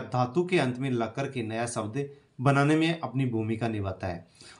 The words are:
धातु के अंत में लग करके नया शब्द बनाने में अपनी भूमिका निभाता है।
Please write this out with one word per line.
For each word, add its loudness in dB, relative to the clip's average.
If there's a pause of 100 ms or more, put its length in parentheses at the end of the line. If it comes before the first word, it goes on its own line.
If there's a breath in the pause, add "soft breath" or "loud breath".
(140)
धातु 2
के 4
अंत 0
में -2
लग 0
करके -4
नया -2
शब्द -4 (340 loud breath)
बनाने 6
में 2
अपनी -2
भूमिका 0
निभाता -4
है। -6 (340 loud breath)